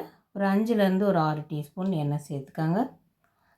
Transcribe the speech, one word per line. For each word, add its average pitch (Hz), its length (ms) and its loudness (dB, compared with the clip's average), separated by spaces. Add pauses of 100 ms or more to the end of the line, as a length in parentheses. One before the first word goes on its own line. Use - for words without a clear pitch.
(340)
ஒரு 196 200 -2
அஞ்சுலேருந்து 208 580 2
ஒரு 175 160 4
ஆறு 151 240 -4
டீஸ்பூன் 180 500 -4
எண்ணெய் 147 280 -2
சேர்த்துக்கோங்க. 165 580 -2 (680)